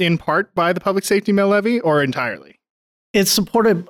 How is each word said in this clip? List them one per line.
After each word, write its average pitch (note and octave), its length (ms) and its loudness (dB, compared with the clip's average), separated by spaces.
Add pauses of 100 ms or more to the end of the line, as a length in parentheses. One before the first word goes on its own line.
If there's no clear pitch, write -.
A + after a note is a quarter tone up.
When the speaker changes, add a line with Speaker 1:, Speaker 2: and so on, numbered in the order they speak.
Speaker 1:
in F3 160 2
part E3 380 -4
by F3 180 0
the F3+ 80 -4
public G3 240 -2
safety G3+ 280 0
mill G3 160 2
levy G#3 320 0
or D3+ 220 2
entirely? A#2 560 -6 (540)
Speaker 2:
It's G3 180 2
supported, G#3+ 600 0